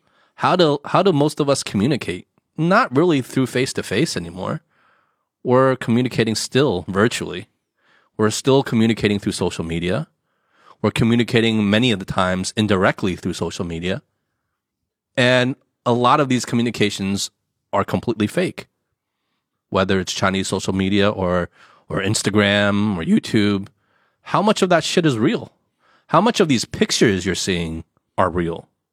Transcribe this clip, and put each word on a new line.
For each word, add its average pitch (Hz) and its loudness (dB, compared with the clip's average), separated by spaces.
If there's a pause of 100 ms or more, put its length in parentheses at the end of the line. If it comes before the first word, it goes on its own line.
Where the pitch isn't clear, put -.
(360)
how 143 0
do, 151 2
how 160 2
do 196 4
most 147 0
of 143 0
us 135 0
communicate? 104 -2 (300)
Not 180 0
really 151 2
through 131 -2
face-to-face 127 -2
anymore. 92 -8 (800)
We're 127 2
communicating 117 0
still 123 0
virtually. 92 -2 (680)
We're 107 2
still 135 2
communicating 110 0
through 98 -4
social 90 -4
media. 87 -4 (720)
We're 107 0
communicating 113 2
many 117 4
of 98 0
the 95 -10
times 92 -2
indirectly 104 0
through 87 -6
social 87 -8
media. 85 -6 (1160)
And 127 2 (300)
a 120 2
lot 123 4
of 139 0
these 127 0
communications 104 -2 (400)
are 101 0
completely 107 -2
fake. - -4 (1000)
Whether 95 0
it's 90 -6
Chinese 95 0
social 98 -4
media 98 2
or, 90 -2 (400)
or 104 -4
Instagram 101 2
or 82 -4
YouTube, 104 0 (520)
how - -2
much 208 2
of 190 2
that 170 2
shit 175 0
is 139 2
real? 131 -2 (560)
How 160 4
much 226 0
of 180 4
these 123 2
pictures 98 0
you're 92 0
seeing 85 -4 (340)
are 95 2
real? 82 -4 (260)